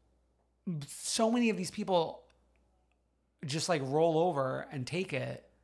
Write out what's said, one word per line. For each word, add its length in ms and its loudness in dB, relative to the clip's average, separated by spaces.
So 440 0
many 180 4
of 60 2
these 160 -6
people 520 0
just, 240 -2
like, 160 2
roll 320 4
over 540 0
and 140 -6
take 280 -4
it. 320 -6